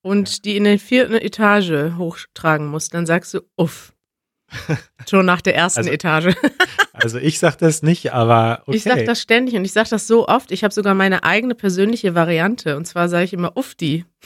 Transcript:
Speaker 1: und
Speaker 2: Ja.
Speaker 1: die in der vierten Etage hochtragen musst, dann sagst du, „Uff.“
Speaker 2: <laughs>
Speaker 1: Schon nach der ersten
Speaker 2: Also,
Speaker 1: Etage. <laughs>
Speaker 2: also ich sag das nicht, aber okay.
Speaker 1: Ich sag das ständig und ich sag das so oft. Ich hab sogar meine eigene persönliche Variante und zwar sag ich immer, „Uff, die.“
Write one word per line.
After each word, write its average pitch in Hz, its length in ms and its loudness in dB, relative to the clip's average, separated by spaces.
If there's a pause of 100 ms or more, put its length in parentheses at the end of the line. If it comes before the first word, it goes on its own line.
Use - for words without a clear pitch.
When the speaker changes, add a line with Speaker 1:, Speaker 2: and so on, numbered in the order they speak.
Speaker 1:
und 196 340 -2
Speaker 2:
Ja. - 80 -14
Speaker 1:
die 208 120 -2
in 208 80 2
der 208 140 4
vierten 247 360 2
Etage 196 840 0
hochtragen 160 720 -4
musst, 156 260 -8
dann 170 120 -4
sagst 170 280 -2
du, 185 60 -6 (160)
„Uff.“ - 360 -4 (560)
Speaker 2:
<laughs> - 640 -10
Speaker 1:
Schon 190 160 2
nach 180 160 2
der 190 140 0
ersten 180 240 0
Speaker 2:
Also, 175 100 -2
Speaker 1:
Etage. 160 440 0 (300)
<laughs> - 280 -2
Speaker 2:
also 113 260 -2
ich 147 200 0
sag 156 200 2
das 156 240 2
nicht, 156 320 0
aber 117 520 4
okay. 175 100 0
Speaker 1:
Ich 214 80 -4
sag 247 200 2
das 233 160 -2
ständig 240 360 0
und 185 80 -2
ich 196 80 -6
sag 220 160 0
das 214 180 -4
so 226 220 4
oft. - 240 0
Ich 190 120 -2
hab 196 80 0
sogar 202 220 0
meine 190 300 2
eigene 226 300 0
persönliche 196 600 -2
Variante 170 600 0
und 160 100 -8
zwar 175 240 -2
sag 175 140 0
ich 180 100 -4
immer, 175 220 -4
„Uff, - 180 -6
die.“ 160 300 -4 (220)